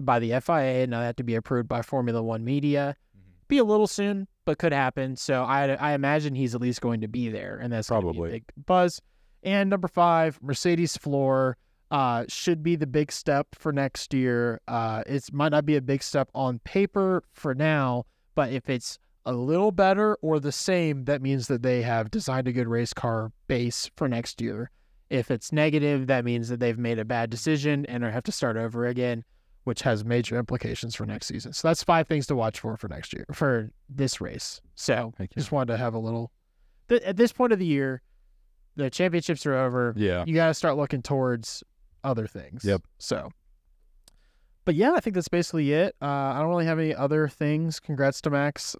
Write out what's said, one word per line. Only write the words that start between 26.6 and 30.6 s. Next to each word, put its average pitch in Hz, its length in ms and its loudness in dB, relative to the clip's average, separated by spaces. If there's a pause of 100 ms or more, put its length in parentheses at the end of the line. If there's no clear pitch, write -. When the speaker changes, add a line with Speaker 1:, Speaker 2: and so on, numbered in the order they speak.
Speaker 1:
made 117 220 -2
a 107 60 -4
bad 117 240 -2
decision 143 560 0
and 120 180 -4
have 117 200 -4
to 208 100 -4
start 113 240 -2
over 117 280 -2
again, 123 380 -2 (400)
which 120 200 -4
has 107 200 2
major 117 340 0
implications 117 560 -4